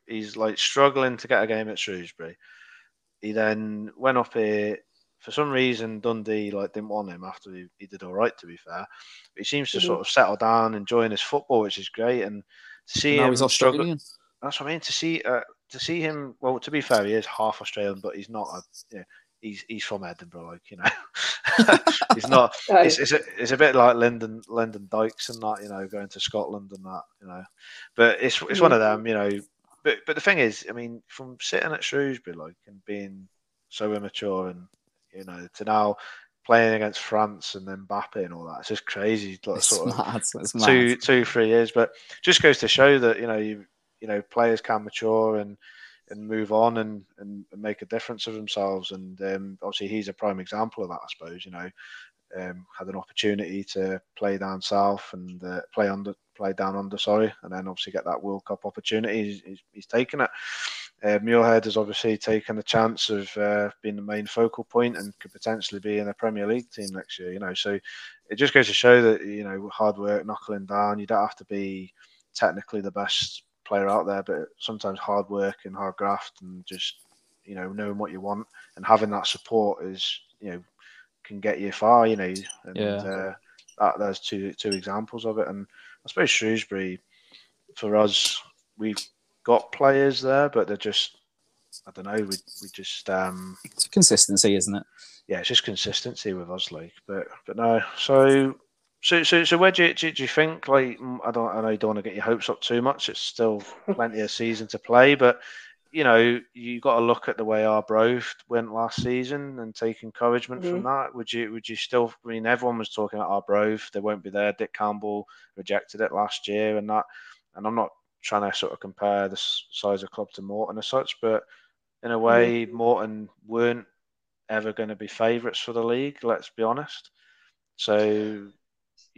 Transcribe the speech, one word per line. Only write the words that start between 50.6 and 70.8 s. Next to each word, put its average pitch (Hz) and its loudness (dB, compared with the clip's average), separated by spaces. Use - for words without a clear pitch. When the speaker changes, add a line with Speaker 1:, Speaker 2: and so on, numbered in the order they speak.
Speaker 1:
of 90 -8
that, 87 -10
I - -18
suppose, 85 -14
you 92 -18
know, 90 -12
um, 90 -10
had 92 -12
an 95 -10
opportunity 98 -4
to 95 -4
play 101 -2
down 95 -6
south 101 0
and, 90 -14
uh, 90 -8
play 104 0
under, 98 -6
play 98 -4
down 95 -4
under, 98 -8
sorry, 107 2
and 92 -16
then 92 -8
obviously 95 -10
get - -4
that 82 -4
World 98 -6
Cup - -8
opportunity. 110 -2
He's, 101 -8
he's, 95 -18
he's 104 -20
taken 127 0
it. 120 0
Uh, 104 4
Muirhead 113 6
has 107 -4
obviously 107 0
taken 110 -2
the 107 -6
chance 113 2
of, 101 -4
uh, 104 0
being 104 -6
the 101 -8
main 104 -6
focal 117 0
point 120 0
and 104 -12
could - -20
potentially 101 -6
be 104 -2
in 104 -2
a 98 -6
Premier 107 -4
League 120 -2
team 104 -12
next - -12
year, 90 -10
you 95 -10
know. 92 -8
So 101 -2
it 107 -8
just 135 2
goes 131 8
to 104 -2
show 123 10
that, 110 4
you 104 -8
know, 98 -10
hard 104 2
work, 101 -2
knuckling 101 -8
down, 104 -2